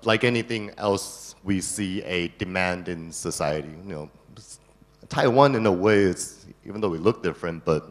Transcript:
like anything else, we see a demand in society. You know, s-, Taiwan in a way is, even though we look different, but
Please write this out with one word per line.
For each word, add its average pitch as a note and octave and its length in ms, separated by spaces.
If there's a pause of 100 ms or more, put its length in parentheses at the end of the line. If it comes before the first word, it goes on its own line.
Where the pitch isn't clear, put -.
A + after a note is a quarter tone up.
like A2 220
anything A#2 520
else, - 580 (100)
we F#2+ 160
see G2 420
a F2 240 (100)
demand F2+ 520
in E2 200
society. D2+ 600 (180)
You F#2+ 60
know, D2+ 160 (260)
s-, - 240 (480)
Taiwan C#3 480
in A2 100
a G#2 60
way G2+ 280
is, - 480 (180)
even G2+ 160
though G#2 80
we E2 80
look G2+ 260
different, E2 400
but D#2 280